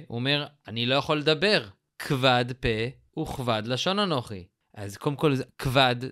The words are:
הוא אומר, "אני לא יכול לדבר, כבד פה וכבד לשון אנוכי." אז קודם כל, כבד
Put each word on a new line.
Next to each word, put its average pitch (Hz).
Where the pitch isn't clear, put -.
הוא 117
אומר, 143
"אני 117
לא 131
יכול 151
לדבר, 156
כבד 127
פה 120
וכבד 120
לשון 175
אנוכי." 123
אז 101
קודם 143
כל, 147
כבד 127